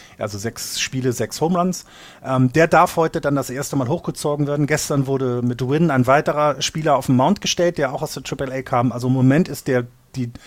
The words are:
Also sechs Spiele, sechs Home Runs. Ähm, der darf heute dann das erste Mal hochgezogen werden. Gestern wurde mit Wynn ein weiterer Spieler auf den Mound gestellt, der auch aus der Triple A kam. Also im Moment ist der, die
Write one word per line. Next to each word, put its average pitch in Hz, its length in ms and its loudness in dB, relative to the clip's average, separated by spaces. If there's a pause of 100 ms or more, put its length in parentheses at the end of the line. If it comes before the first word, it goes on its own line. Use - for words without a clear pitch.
(180)
Also 104 180 -6
sechs - 420 -8
Spiele, 127 360 -2
sechs - 260 -6
Home 170 180 2
Runs. 180 280 -2 (360)
Ähm, 127 300 2
der 160 160 4
darf 170 280 4
heute 160 260 0
dann 143 120 0
das 135 140 -2
erste 135 260 -6
Mal 131 140 0
hochgezogen 147 580 -2
werden. 147 200 0
Gestern 143 400 0
wurde 131 340 0
mit 123 260 -2
Wynn 156 240 2
ein 127 160 2
weiterer 147 540 2
Spieler 151 360 0
auf 135 100 -4
den 131 100 2
Mound 156 240 2
gestellt, 175 380 0
der 139 160 -2
auch 139 80 -8
aus 151 100 -8
der 139 120 -12
Triple 135 280 -6
A 131 80 -4
kam. 123 320 0
Also 123 140 -6
im 127 80 2
Moment 131 340 4
ist - 200 -8
der, 123 180 0 (300)
die 120 140 -4 (160)